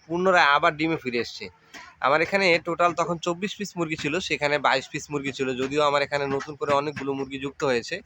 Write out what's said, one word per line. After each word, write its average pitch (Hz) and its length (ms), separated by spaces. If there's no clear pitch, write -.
পুনরায় 175 500
আবার 160 240
ডিমে 160 240
ফিরে 120 220
এসছে। - 220
আমার 143 200
এখানে 196 200
টোটাল 170 320
তখন 170 160
চব্বিশ 175 320
পিস 202 200
মুরগি 156 260
ছিল, 147 100
সেখানে 147 280
বাইশ 131 260
পিস 147 200
মুরগি 139 260
ছিল। 135 100
যদিও 139 280
আমার 143 180
এখানে 143 180
নতুন 139 240
করে 147 200
অনেকগুলো 139 400
মুরগি 135 260
যুক্ত 139 240
হয়েছে। 123 260